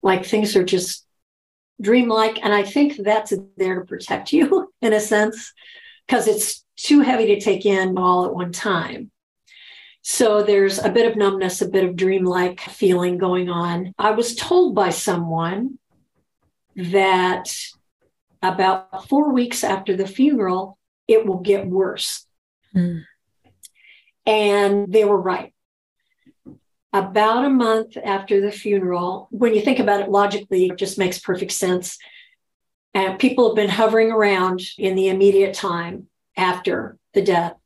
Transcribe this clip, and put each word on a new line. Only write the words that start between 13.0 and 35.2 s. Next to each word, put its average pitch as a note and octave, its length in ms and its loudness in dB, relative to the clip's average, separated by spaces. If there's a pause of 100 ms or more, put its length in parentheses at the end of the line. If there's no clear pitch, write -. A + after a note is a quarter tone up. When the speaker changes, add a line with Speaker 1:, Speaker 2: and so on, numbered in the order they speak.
Speaker 1:
going F3+ 320 -2
on. F3 480 -6
I G#3+ 140 2
was A#3 240 -2
told F4+ 400 2
by F#3 160 2
someone E3+ 880 -4 (960)
that F#3 760 0 (920)
about F#3 640 -2
four C#4+ 260 2
weeks A#3+ 300 -2
after F#3+ 320 -2
the F#3+ 120 -2
funeral, G3 680 0 (300)
it A3 180 4
will F#3+ 140 -2
get G3 260 0
worse. - 640 -4 (480)
Speaker 2:
Mm. F3 280 -2 (1200)
Speaker 1:
And G3+ 680 2
they G#3+ 140 6
were G3+ 140 2
right. F3+ 340 -6 (1400)
About G#3 520 2
a C#4+ 40 0
month A3+ 480 2
after G3 420 0
the G3+ 120 0
funeral, F#3 800 -4
when A3 220 2
you G#3 80 2
think B3+ 180 0
about G3+ 220 2
it - 80 -6
logically, G3 580 0
it F3+ 100 -6
just F#3+ 200 -6
makes F#3 220 -2
perfect F#3 320 -6
sense. F3+ 460 -4 (960)
And F#3+ 260 -2
people B3 300 4
have - 60 -2
been G3+ 140 2
hovering A3+ 420 2
around F#3 500 0 (160)
in F#3+ 180 -2
the F#3+ 140 2
immediate G3 440 4